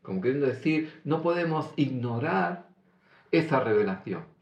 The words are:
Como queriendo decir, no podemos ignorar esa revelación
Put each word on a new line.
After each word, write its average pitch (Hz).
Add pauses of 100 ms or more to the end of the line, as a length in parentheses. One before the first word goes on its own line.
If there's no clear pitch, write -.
Como 95
queriendo 131
decir, 156
no 160
podemos 165
ignorar 131 (600)
esa 156
revelación 101 (180)